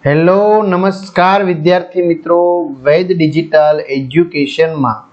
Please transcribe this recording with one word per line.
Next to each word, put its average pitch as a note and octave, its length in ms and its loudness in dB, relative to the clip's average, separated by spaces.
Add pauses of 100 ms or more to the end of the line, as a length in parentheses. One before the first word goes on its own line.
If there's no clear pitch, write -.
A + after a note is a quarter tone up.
હેલો, F#3+ 580 2
નમસ્કાર F#3+ 840 0
વિદ્યાર્થી F3+ 600 0
મિત્રો, E3+ 300 0 (480)
વૈદ F3+ 260 2
ડિજિટલ D3+ 680 0 (160)
એજ્યુકેશનમાં C#3+ 1040 -2 (140)